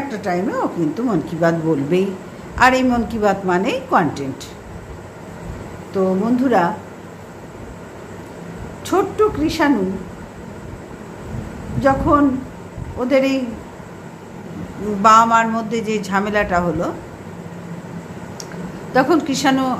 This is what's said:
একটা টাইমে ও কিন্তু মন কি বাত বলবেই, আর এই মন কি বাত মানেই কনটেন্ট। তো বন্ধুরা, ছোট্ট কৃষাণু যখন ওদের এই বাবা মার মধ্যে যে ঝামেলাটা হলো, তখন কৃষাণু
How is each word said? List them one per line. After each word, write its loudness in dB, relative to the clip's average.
একটা -6
টাইমে 2
ও 0
কিন্তু 0
মন 2
কি -6
বাত 4
বলবেই, 2
আর 8
এই 4
মন 2
কি -4
বাত 4
মানেই 2
কনটেন্ট। 2
তো 2
বন্ধুরা, 4
ছোট্ট 0
কৃষাণু 4
যখন 6
ওদের 4
এই 2
বাবা 10
মার 6
মধ্যে -2
যে 0
ঝামেলাটা 2
হলো, 0
তখন 6
কৃষাণু 2